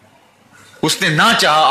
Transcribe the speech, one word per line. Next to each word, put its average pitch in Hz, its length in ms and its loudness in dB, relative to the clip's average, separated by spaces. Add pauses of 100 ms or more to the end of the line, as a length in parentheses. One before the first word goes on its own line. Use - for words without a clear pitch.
(840)
उसने 170 260 -4
ना 180 240 0
चाहा, 156 380 0